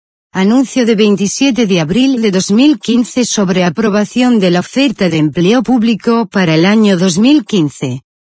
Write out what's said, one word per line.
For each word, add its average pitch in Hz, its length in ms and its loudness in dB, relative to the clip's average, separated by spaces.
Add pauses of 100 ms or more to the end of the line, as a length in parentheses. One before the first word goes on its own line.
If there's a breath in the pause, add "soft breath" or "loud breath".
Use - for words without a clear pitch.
(360)
Anuncio 226 520 0
de 226 80 2
veintisiete 208 720 0
de 185 120 0
abril 233 400 0
de 220 120 0
dos 185 180 -2
mil 247 300 2
quince 240 440 -2
sobre 185 400 -2
aprobación 214 760 0
de 185 100 0
la 175 120 0
oferta 214 460 -2
de 160 120 -2
empleo 170 420 0
público 233 640 0
para 180 300 0
el 160 100 2
año 202 320 2
dos 175 220 0
mil 269 260 2
quince. 143 560 -4 (320)